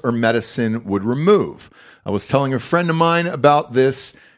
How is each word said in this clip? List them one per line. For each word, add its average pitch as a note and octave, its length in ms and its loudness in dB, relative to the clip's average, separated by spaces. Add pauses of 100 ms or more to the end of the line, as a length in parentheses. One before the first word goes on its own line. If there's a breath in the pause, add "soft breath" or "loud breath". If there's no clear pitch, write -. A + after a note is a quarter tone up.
or A#2+ 80 0
medicine A#2 720 -2
would G2 200 -2
remove. C#3 640 0 (380 soft breath)
I F#2+ 60 -4
was G2+ 160 -4
telling C3+ 260 0
a A#2+ 60 -2
friend E3+ 280 0
of D#3+ 80 0
mine E3+ 300 2
about D3 460 2
this, C3 420 0 (240 soft breath)